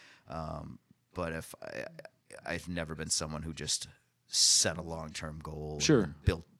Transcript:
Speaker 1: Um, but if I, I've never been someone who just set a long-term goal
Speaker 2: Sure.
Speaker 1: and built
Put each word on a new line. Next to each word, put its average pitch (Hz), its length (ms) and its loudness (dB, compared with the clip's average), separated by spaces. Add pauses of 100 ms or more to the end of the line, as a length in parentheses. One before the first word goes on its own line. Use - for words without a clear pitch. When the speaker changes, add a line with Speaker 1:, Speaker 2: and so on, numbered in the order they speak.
(300)
Speaker 1:
Um, 78 500 -8 (340)
but 85 200 -4
if 80 280 -8
I, 58 240 -8 (600)
I've 85 220 -4
never 82 280 -4
been 78 140 -6
someone 78 340 -2
who 80 100 -6
just - 340 -2 (400)
set - 500 6
a 85 40 -6
long-term 80 600 -6
goal 76 380 -6
Speaker 2:
Sure. 135 240 8
Speaker 1:
and 76 220 -6
built 85 180 4 (160)